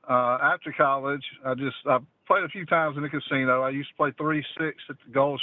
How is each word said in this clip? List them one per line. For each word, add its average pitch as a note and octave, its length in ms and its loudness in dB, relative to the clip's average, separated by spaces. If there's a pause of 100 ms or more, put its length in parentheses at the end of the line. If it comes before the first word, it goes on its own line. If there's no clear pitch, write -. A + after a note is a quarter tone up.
uh, B2 320 2
after D#3 340 0
college, C#3 480 2 (220)
I C3 80 0
just, C3 220 -4 (100)
I C3 140 4 (260)
played F#3 200 2
a D#3+ 40 -6
few F#3+ 160 -8
times D#3 320 2
in D3 60 -4
the D3 60 -4
casino. C3 520 0
I C3 80 0
used C#3 200 -6
to - 60 -20
play C#3+ 220 0
three D3+ 260 0 (140)
six D#3 200 -4 (120)
at D3 60 -12 (100)
the A#2+ 80 -20
Gold C#3 300 2